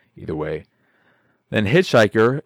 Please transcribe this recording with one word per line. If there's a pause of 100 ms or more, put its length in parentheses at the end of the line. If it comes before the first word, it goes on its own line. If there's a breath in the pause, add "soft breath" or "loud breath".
(160 soft breath)
either
way. (880)
Then
Hitchhiker,